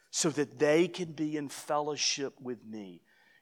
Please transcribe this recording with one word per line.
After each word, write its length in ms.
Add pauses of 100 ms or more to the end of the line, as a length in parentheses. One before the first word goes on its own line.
(100)
so 200
that 280
they 300
can 240
be 240
in 120
fellowship 920
with 240
me. 380 (400)